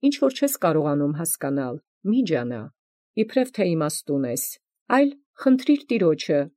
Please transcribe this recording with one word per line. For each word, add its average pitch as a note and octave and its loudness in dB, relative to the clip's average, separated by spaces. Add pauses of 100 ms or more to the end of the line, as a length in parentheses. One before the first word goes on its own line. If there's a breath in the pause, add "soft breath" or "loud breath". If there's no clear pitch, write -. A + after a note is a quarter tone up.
Ինչ C#4+ 4
որ C4+ 2
չես C#4 0
կարողանում D3 0
հասկանալ, C#3 -4 (260)
մի A3 0
ջանա, A#2+ -2 (560)
իբրև A#3 0
թե F#3+ 0
իմաստուն D3+ -2
ես, B2 -4 (440)
այլ C#4 4 (260)
խնդրիր C4+ 2
Տիրոջը E3+ 2 (160)